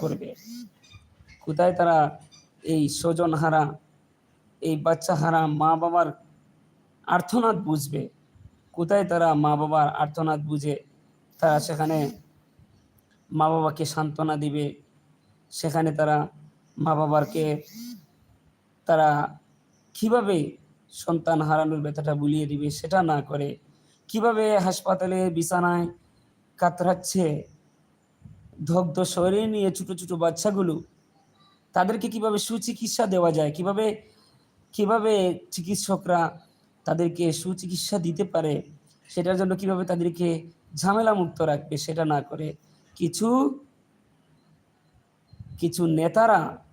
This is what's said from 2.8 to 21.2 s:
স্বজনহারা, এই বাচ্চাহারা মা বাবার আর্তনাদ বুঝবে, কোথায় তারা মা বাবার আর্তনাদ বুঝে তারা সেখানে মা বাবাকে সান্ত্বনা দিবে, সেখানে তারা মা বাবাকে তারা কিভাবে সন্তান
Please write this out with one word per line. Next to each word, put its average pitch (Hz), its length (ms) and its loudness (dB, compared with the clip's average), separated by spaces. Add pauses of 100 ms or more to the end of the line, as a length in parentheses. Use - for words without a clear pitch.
স্বজনহারা, 160 600 2 (1000)
এই 160 120 -2 (120)
বাচ্চাহারা 165 560 2 (180)
মা 156 100 4 (120)
বাবার 170 260 2 (1080)
আর্তনাদ 226 400 2 (120)
বুঝবে, 151 340 -2 (760)
কোথায় 185 340 2
তারা 170 180 4 (160)
মা 151 160 4
বাবার 151 280 2 (140)
আর্তনাদ 156 380 -2 (100)
বুঝে 147 240 -2 (680)
তারা 156 160 4 (100)
সেখানে 156 320 -2 (1300)
মা 156 220 2
বাবাকে 160 320 0 (100)
সান্ত্বনা 156 400 -2 (100)
দিবে, 147 220 -2 (840)
সেখানে 160 460 0
তারা 151 180 4 (680)
মা 160 160 2
বাবাকে 151 440 2 (1400)
তারা 156 200 4 (840)
কিভাবে 214 440 2 (560)
সন্তান 165 480 -2